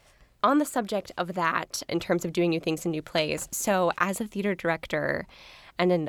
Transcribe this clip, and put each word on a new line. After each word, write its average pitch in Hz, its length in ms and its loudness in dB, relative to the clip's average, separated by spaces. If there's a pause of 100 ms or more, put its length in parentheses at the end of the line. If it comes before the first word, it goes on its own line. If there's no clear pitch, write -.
(420)
On 262 160 6
the 302 60 4
subject 208 520 -4
of 175 180 -4
that, - 540 -2
in 170 120 0
terms 175 240 0
of 165 80 -4
doing 175 180 4
new 165 80 2
things 160 260 -2
and 175 60 0
new 156 100 -2
plays, 156 520 -2
so 185 460 2
as 190 220 0
a 226 60 -4
theater 196 300 -2
director 160 720 -2 (500)
and 180 140 4
an 160 160 2